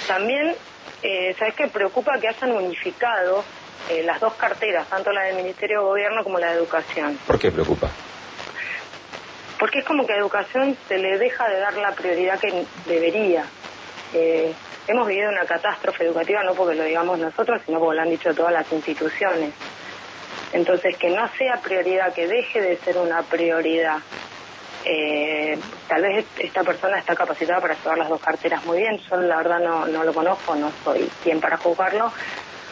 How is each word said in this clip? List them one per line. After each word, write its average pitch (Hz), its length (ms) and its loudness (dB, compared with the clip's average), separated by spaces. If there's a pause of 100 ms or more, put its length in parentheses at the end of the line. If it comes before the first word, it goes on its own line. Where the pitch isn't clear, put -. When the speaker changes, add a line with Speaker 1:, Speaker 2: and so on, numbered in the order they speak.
Speaker 1:
También, 240 480 0 (480)
eh, 185 340 0
¿sabes 220 160 0
qué? 294 140 0
Preocupa 247 520 2
que 220 100 0
hayan 247 240 0
unificado, 185 920 0 (460)
eh, 165 140 0
las 165 160 0
dos 220 160 2
carteras, 208 520 0
tanto 196 240 0
la 196 120 0
del 190 120 0
Ministerio 190 440 -2
de 202 60 2
Gobierno 208 380 2
como 190 160 0
la 170 120 2
de 170 80 2
Educación. 156 680 -2
Speaker 2:
¿Por - 100 6
qué 98 140 2
preocupa? 73 380 0 (1700)
Speaker 1:
Porque 247 200 2
es 269 60 0
como 285 220 2
que 214 60 2
a 202 40 2
Educación 226 600 2 (100)
se 190 100 0
le 190 200 2
deja 247 320 2
de 190 100 2
dar 202 160 0
la 202 160 0
prioridad 185 480 2
que 180 240 0 (220)
debería. 170 580 4 (680)
Eh, 165 400 2 (340)
hemos 226 200 2
vivido 202 220 2
una 185 160 0
catástrofe 175 600 0
educativa, 170 380 2
no 185 100 2
porque 175 220 2
lo 160 80 0
digamos 170 360 2
nosotros, 202 460 0
sino 160 120 0
porque 160 200 4
lo 160 60 2
han 165 60 2
dicho 165 240 2
todas 165 200 2
las 160 180 0
instituciones. 160 800 0 (1000)
Entonces, 180 440 2
que 175 120 0
no 214 180 2 (100)
sea 254 240 2
prioridad, 185 520 0
que 170 140 -2
deje 220 340 0
de 180 160 2
ser 180 200 0
una 165 240 2
prioridad. 165 760 2 (880)
Eh, 151 720 0 (300)
tal 160 140 2
vez 196 180 2
est-, - 200 -4
esta 185 240 0
persona 185 340 0
está 170 180 0
capacitada 170 440 0
para 165 160 0
llevar 160 220 0
las 160 120 2
dos 160 120 0
carteras 165 440 0
muy 170 140 2
bien. 214 180 0 (120)
Yo, 185 80 2
la 175 200 2
verdad, 170 220 2
no, 165 280 2
no 160 160 0
lo 160 100 2
conozco, 160 420 0
no 147 160 -2 (120)
soy - 260 2 (120)
quien 160 180 2
para 160 180 2
juzgarlo. 190 540 2 (600)